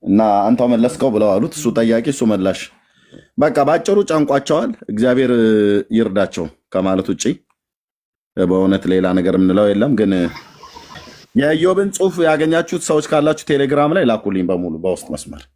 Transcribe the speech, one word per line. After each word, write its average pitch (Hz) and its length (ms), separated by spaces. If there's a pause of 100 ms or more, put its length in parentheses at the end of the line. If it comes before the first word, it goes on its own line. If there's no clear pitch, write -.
እና 98 180 (200)
አንተው 120 280
መለስከው 123 420
ብለው 107 200
አሉት። 113 240
እሱ - 200
ጠያቂ፣ 113 340
እሱ 135 180
መላሽ። 95 340 (760)
በቃ 147 260
ባጭሩ 165 400
ጨንቋቸዋል። 151 640 (180)
እግዚአብሔር 123 440 (580)
ይርዳቸው 98 540 (260)
ከማለት 95 380
ውጪ 92 160 (1120)
በእውነት 95 500
ሌላ 92 260
ነገር 92 220
የምንለው 92 320
የለም። 104 280
ግን 101 180 (1200)
የኢዮብን 170 560
ጽሑፍ 190 300
ያገኛችሁት 165 640
ሰዎች 151 240
ካላችሁ 151 400
ቴሌግራም 143 460
ላይ 180 120
ላኩልኝ 101 420
በሙሉ 90 320
በውስጥ 87 320
መስመር። - 320 (140)